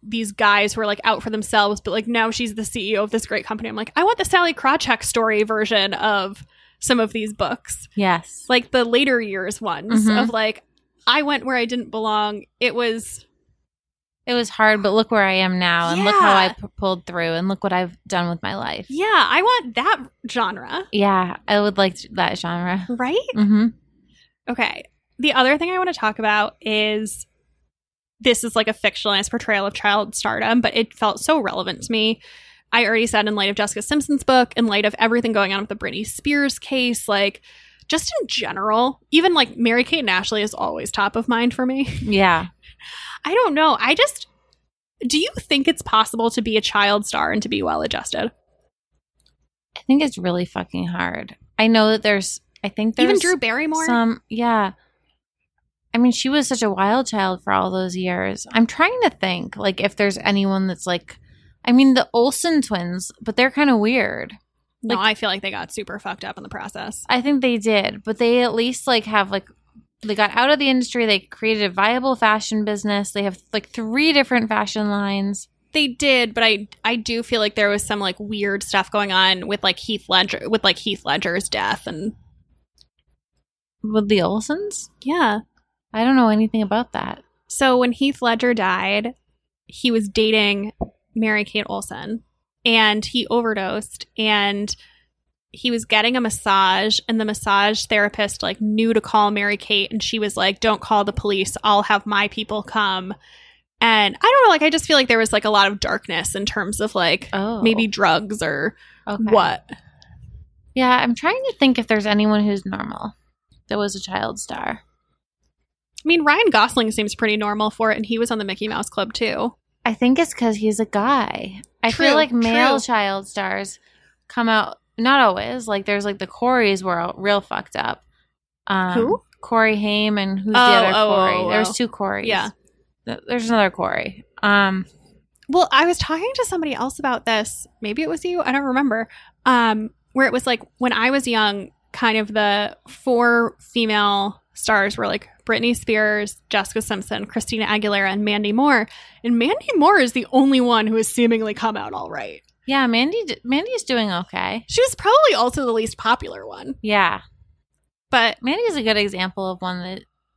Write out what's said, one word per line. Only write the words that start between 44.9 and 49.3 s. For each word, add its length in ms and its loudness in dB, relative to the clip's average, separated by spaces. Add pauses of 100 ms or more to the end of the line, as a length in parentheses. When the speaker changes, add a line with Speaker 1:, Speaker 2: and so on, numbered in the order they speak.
Speaker 1:
do 100 0
you 220 0
think 280 0
it's 140 -2
possible 480 0
to 140 -2
be 140 0
a 40 4
child 460 0
star 240 -2
and 100 0
to 80 -8
be 140 -2
well-adjusted? 680 -4 (1400)